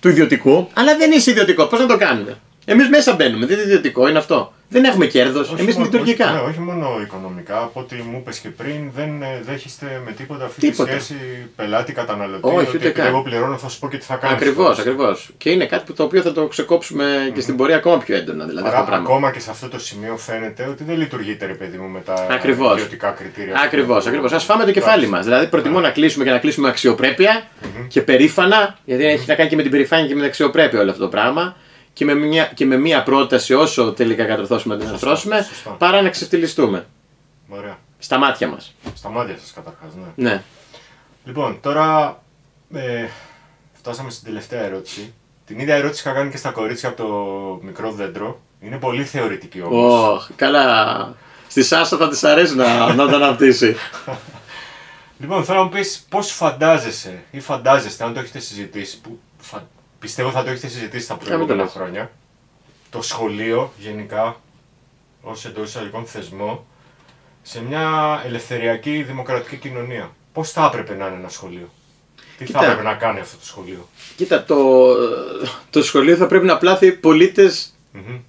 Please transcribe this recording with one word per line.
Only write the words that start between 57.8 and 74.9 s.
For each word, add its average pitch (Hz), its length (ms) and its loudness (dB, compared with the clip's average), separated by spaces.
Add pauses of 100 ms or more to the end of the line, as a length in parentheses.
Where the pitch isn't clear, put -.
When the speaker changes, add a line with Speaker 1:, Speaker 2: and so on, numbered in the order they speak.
Speaker 2:
αν 117 100 -4
το 127 60 -8
έχετε 123 180 -14
συζητήσει, 101 640 -12
που - 180 -18 (220)
φα-, - 220 -16 (360)
πιστεύω 127 320 -6
θα 127 140 -4
το 131 60 -6
έχετε 127 180 -8
συζητήσει 117 400 -12
τα 110 60 -8
Speaker 1:
Ε, - 20 -14
μην - 100 -16
το 165 80 -8
Speaker 2:
προηγούμενα 147 280 0
Speaker 1:
λες. 92 100 -6
Speaker 2:
χρόνια, 92 380 -10 (800)
το - 120 -10
σχολείο 113 760 -4
γενικά, 107 640 -6 (800)
ως 110 220 -16
εντός 107 240 -10
εισαγωγικών 113 380 -12
θεσμό, 101 600 -10 (760)
σε - 200 -16
μια 151 240 -4 (400)
ελευθεριακή 117 760 -4
δημοκρατική 127 540 -6
κοινωνία. 123 540 -10 (220)
Πώς 160 180 -6
θα 160 220 0
έπρεπε - 220 -8
να 98 120 -8
είναι 92 100 -10
ένα 92 120 -14
σχολείο; 87 400 -16 (720)
Τι 131 60 -14
Speaker 1:
Κοίτα. 127 140 -4
Speaker 2:
θα - 60 4
έπρεπε 107 180 2
να 107 120 -4
κάνει 110 260 -4
αυτό - 160 -18
το - 100 -20
σχολείο; 90 420 -16 (280)
Speaker 1:
Κοίτα, 175 280 0
το, 131 420 6 (840)